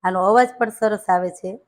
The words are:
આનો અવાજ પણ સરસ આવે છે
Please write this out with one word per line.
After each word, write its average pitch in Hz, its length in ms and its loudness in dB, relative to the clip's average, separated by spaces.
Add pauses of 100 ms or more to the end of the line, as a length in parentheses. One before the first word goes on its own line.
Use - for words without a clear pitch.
આનો 185 180 -2
અવાજ 233 300 4
પણ 220 200 -4
સરસ 214 340 -4
આવે 180 260 0
છે 185 200 -12 (160)